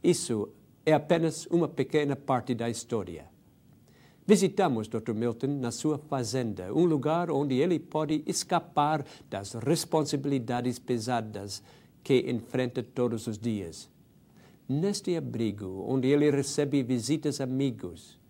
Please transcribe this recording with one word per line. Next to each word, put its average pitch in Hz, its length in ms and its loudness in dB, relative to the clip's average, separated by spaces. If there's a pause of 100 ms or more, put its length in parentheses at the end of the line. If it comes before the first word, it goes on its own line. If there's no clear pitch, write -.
Isso 113 460 0 (340)
é 156 80 4
apenas 160 540 2
uma 170 220 2
pequena 143 480 0
parte 127 400 -2
da 117 120 -4
história. 92 580 -6 (1000)
Visitamos 170 600 4
doutor 113 280 -4
Milton 120 440 -2
na 120 120 -2
sua 151 260 -2
fazenda, 117 760 -4
um 156 140 4
lugar 160 460 0
onde 139 240 0
ele 156 240 2
pode 156 480 -2
escapar 151 760 0 (240)
das 101 260 -8
responsabilidades 135 1200 0
pesadas 110 840 -4 (400)
que 127 260 4
enfrenta 123 540 -2
todos 120 420 -2
os 107 140 -6
dias. 101 500 -6 (760)
Neste 185 480 -2
abrigo, 107 720 -4
onde 131 220 2
ele 147 200 6
recebe 143 540 0
visitas 131 580 -2
amigos 127 800 -4 (100)